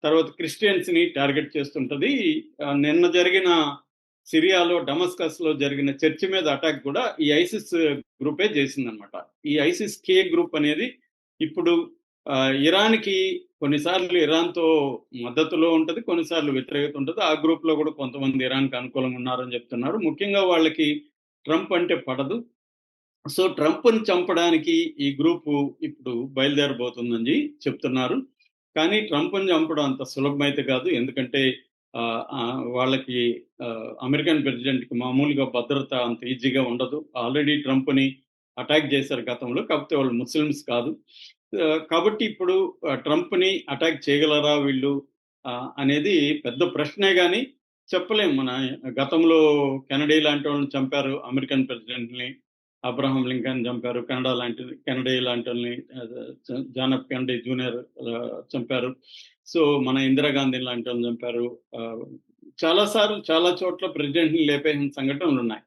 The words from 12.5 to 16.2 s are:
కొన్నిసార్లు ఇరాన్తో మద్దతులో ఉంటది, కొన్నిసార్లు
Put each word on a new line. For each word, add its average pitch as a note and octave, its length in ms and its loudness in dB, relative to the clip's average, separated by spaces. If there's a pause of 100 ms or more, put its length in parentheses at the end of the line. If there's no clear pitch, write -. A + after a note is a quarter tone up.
కొన్నిసార్లు F3 580 0
ఇరాన్తో D#3+ 840 2 (220)
మద్దతులో D#3+ 500 2
ఉంటది, D#3+ 280 0
కొన్నిసార్లు E3 520 0